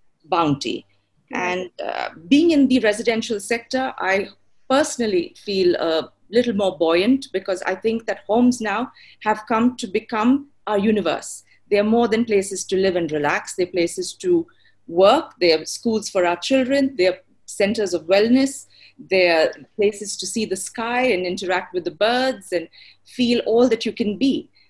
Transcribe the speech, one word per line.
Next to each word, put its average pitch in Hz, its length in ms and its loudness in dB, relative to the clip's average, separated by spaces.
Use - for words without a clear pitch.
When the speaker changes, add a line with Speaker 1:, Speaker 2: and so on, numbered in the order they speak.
Speaker 1:
bounty. 147 600 -2
Speaker 2:
Mm-hmm. 185 80 -4
Speaker 1:
And, 180 280 -4
uh, - 240 -6
being 320 220 4
in 277 180 4
the 254 100 2
residential 220 600 -2
sector, 254 560 -4
I 196 320 -2
personally 240 640 -2
feel 190 300 2
a 160 380 -2
little 240 240 0
more 196 240 -2
buoyant 185 560 2
because 190 300 -4
I 185 100 -2
think 220 320 -4
that 196 220 -6
homes 247 340 2
now 220 300 -4
have 214 260 -2
come 240 300 2
to 226 100 -10
become 220 640 0
our 208 100 0
universe. 202 640 -2
They 202 80 4
are 202 40 4
more 226 240 4
than 220 160 0
places 196 420 -2
to 190 120 -2
live 190 180 2
and 170 160 -2
relax. 156 440 -2
They're 185 100 0
places 175 520 -4
to 175 280 2
work. 196 540 4
They 175 120 6
are 160 120 0
schools 220 420 -4
for 180 200 0
our 175 100 0
children. 269 600 0
They 185 100 4
are 180 100 0
centers 202 480 -2
of 160 80 -4
wellness. 233 640 2
They 185 220 4
are 160 200 2
places 208 420 -2
to 226 100 -8
see 214 180 -4
the 180 100 -4
sky 233 460 -4
and 185 120 -2
interact 185 480 -4
with 175 120 -4
the 156 120 -10
birds 247 440 -2
and 170 160 -2
feel 240 420 0
all 240 220 4
that 226 180 -2
you 220 40 -6
can 208 280 -4
be. 254 320 0